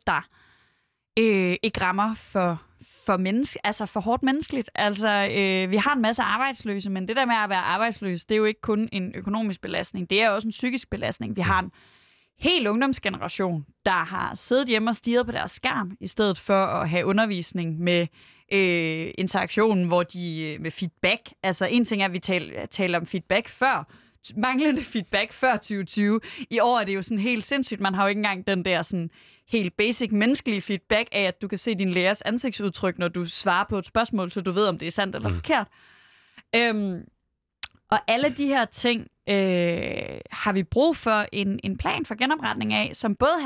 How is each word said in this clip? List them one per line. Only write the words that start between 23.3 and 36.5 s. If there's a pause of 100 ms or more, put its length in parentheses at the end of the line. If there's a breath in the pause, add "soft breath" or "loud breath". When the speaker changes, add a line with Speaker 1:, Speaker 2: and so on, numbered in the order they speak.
Speaker 1:
før, (480 soft breath)
manglende
feedback
før
tyve
tyve. (300 loud breath)
I
år
er
det
jo
sådan
helt
sindssygt.
Man
har
jo
ikke
engang
den
der
sådan (380 soft breath)
helt
basic
menneskelige
feedback
af,
at
du
kan
se
din
lærers
ansigtsudtryk,
når
du
svarer
på
et
spørgsmål,
så
du
ved,
om
det
er
sandt
eller
Speaker 2:
Mm.
Speaker 1:
forkert. (920 soft breath)